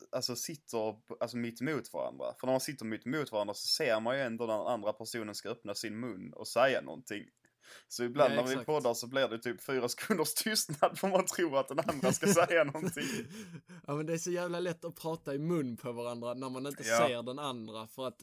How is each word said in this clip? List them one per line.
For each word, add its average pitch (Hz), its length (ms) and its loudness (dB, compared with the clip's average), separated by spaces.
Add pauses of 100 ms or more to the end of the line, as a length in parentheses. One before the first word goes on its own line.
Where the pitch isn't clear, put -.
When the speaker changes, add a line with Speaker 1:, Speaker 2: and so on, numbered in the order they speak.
(120)
Speaker 1:
alltså, 123 240 -2
sitter, 110 600 -4 (240)
alltså, 120 160 -2
mitt 117 240 -4
emot 139 320 -2
varandra. 64 480 -4
För 123 60 -2
när 131 80 4
man 131 60 4
sitter 139 240 -6
mitt 110 220 -6
emot 143 260 -4
varandra 104 220 0
så - 120 -6
ser 117 340 4
man 120 160 0
ju 139 60 0
ändå 117 240 -2
när 110 120 2
den 85 80 -2
andra 107 260 0
personen 110 420 -6
ska - 140 -8
öppna 104 260 -6
sin 107 260 -6
mun 98 320 -8
och - 160 -10
säga 123 320 6
någonting. 78 420 -8 (680)
Så - 160 -2
ibland 127 280 6
Speaker 2:
Ja, - 40 2
Speaker 1:
när 120 80 4
vi 127 60 0
Speaker 2:
exakt. 131 160 0
Speaker 1:
poddar 131 280 4
så 120 120 -4
blir 131 220 4
det 113 100 -2
typ 120 240 -4
fyra 127 260 2
sekunders 156 460 0
tystnad 180 640 2
för 196 100 2
man 185 180 0
tror 156 320 0
att 131 100 0
den 139 120 -2
andra 156 320 2
ska - 140 2
säga 170 380 6
någonting. 151 420 -2
Speaker 2:
<laughs> 185 800 -10
Ja, 143 80 -2
men 156 120 -2
det 165 60 -2
är 165 60 0
så 175 120 -4
jävla 175 300 0
lätt 170 240 -4
att 170 160 -8
prata 160 340 -4
i 139 40 0
mun 151 380 2
på 123 160 -6
varandra 120 420 -4
när 131 160 -6
man 131 160 -4
inte 139 200 -6
Speaker 1:
Ja. 117 220 8
Speaker 2:
ser 120 140 0
den 127 160 -4
andra, 113 480 -6
för 131 200 -6
att - 160 -8